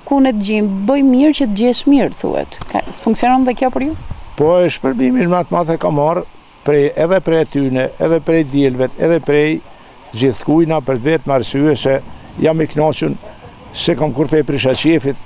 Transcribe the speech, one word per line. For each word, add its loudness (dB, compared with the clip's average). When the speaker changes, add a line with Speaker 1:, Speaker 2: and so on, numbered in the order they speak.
Speaker 1:
ku 0
ne 4
të -2
gjejmë, -2
bëj 2
mirë 4
që 0
të -2
gjesh 2
mirë, 4
thuhet. -6
Ka, -2
funksionon 2
dhe 0
kjo 0
për -4
ju? -4
Speaker 2:
Po, 2
e 2
shpërblimin 0
më 0
të -6
madh 0
e 0
ka -2
marrë 0
prej, 2
edhe 0
prej 0
tyne, -2
edhe 0
prej 0
djelvet, 0
edhe 2
prej 2
gjithkujna 0
për -4
të -10
vetë 0
më 0
arsye 2
se 0
jam 2
i 0
kënaqur -2
se -2
kam -2
kur 0
fe 2
prisha 0
qefit 0